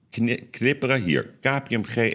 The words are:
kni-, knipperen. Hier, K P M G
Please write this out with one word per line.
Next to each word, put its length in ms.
kni-, 400
knipperen. 520
Hier, 280
K 240
P 60
M 140
G 120